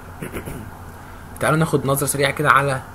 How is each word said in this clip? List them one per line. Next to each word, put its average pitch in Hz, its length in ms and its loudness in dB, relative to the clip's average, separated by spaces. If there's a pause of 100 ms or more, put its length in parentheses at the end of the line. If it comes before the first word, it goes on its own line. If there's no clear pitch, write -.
(220)
<clears throat> - 1160 -12
تعالوا 143 200 4
ناخد 156 260 2
نظره 135 220 2
سريعه 139 240 2
كده 143 180 2
على 135 320 4 (140)